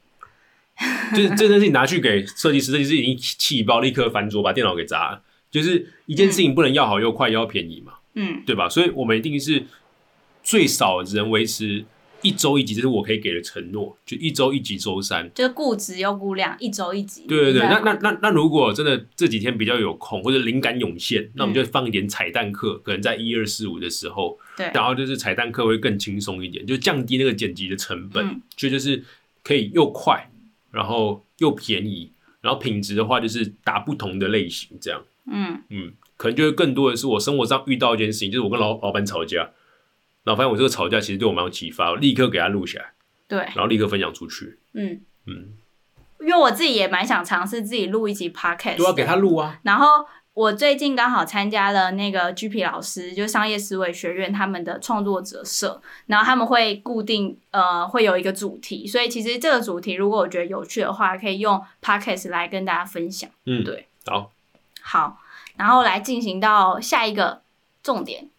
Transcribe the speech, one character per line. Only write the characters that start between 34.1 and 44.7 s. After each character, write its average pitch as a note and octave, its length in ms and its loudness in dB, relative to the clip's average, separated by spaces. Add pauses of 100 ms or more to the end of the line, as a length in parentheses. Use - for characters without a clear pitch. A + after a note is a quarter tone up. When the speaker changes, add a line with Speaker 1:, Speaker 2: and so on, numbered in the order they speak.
Speaker 2:
的 F#2+ 80 0
类 G2 220 0
型 - 320 -12
这 - 100 -6
样。 D2+ 100 -8 (280)
Speaker 1:
嗯。 F#3+ 400 -4
Speaker 2:
嗯， F#2 240 -10 (220)
可 - 140 -2
能 A#2+ 60 -2
就 D#3 80 4
会 D#3 80 4
更 D3+ 220 2
多 C3+ 160 4
的 A#2+ 60 0
是 A#2+ 100 -6
我 A2 140 2
生 C#3 180 0
活 A#2+ 80 2
上 C3+ 220 0
遇 C3 100 0
到 A#2+ 160 2
一 A2 40 2
件 G#2+ 140 0
事 G#2 80 -6
情， G2 120 -4
就 B2 80 -2
是 A#2+ 40 0
我 G2 60 -2
跟 A#2 100 -2
老-， G#2+ 220 0
老 G2 100 -2
板 G2+ 140 0
吵 F#2 200 -4
架， E2 240 -2 (720)
然 A2 100 0
后 - 20 2
发 B2 80 2
现 C3+ 60 2
我 A2 60 2
这 A#2 80 2
个 C3+ 60 4
吵 F2+ 180 -2
架 G#2+ 120 2
其 G#2 120 -4
实 G2 60 -4
对 A2 100 0
我 F#2+ 60 4
蛮 F2 100 0
有 F2+ 60 -2
启 E2+ 220 -10
发， F2 200 0
我 F2 40 0
立 C#3 180 4
刻 B2 160 4
给 F2 100 0
他 F2 80 2
录 G2 180 0
起 - 120 -10
来。 - 160 -14 (340)
Speaker 1:
对。 G3 120 -4
Speaker 2:
然 - 180 -6
后 F#2+ 80 2
立 A2+ 120 2
刻 G#2 100 2
分 G2+ 120 -2
享 E2 140 -4
出 E2 140 -14
去。 - 300 -16 (160)